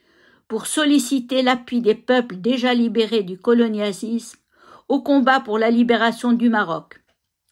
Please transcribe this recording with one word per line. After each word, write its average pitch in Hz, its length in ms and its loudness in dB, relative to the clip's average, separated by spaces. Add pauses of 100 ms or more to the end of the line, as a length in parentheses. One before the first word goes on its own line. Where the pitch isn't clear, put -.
(480)
pour 220 200 -8
solliciter 285 720 0
l'appui 254 400 -2
des 220 140 2
peuples 240 420 -2
déjà 247 360 -2
libérés 226 500 0
du 185 140 -10
colonialisme 220 1000 -2 (480)
au 262 140 0
combat 262 400 2
pour 220 180 -4
la 226 100 2
libération 233 640 2
du 233 180 2
Maroc. 175 520 -4 (500)